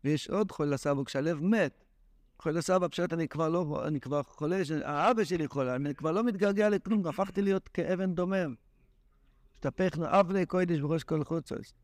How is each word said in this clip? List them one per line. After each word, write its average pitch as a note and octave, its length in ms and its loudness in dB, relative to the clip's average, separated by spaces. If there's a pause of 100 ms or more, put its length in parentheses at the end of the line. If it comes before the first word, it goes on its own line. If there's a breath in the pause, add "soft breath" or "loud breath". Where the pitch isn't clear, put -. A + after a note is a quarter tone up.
ויש D3 260 0
עוד G3+ 220 0
חולי D3 220 -2
עשה C#3+ 180 -2
אבו, C#3 140 0
כשהלב D3 380 -2
מת. F#3+ 400 2 (560)
חולי D#3+ 200 -2
עשה F#3 160 2
אבו, F3+ 140 2
פשוט F3 240 -2
אני E3 140 0
כבר D#3 220 0
לא, D#3+ 380 -2
אני D3+ 120 -2
כבר C#3+ 240 -2
חולה, E3+ 420 -2
ש-, C#3+ 60 -6
האבא D#3+ 520 2
שלי D#3+ 240 -2
חולה, B2+ 280 -2
אני C#3+ 200 -4
כבר D#3 160 -4
לא G3+ 120 0
מתגעגע G#3 460 2
לכלום, G3+ 380 0
הפכתי G3 340 -2
להיות G3 260 0
כאבן F3+ 480 -2
דומם. F3+ 400 0 (1000)
"השתפכנו E3 540 -2
אבני F#3+ 380 4
קודש F3 340 2
בראש D3+ 240 -2
כל D3+ 200 -2
חוצות." - 500 -6 (100)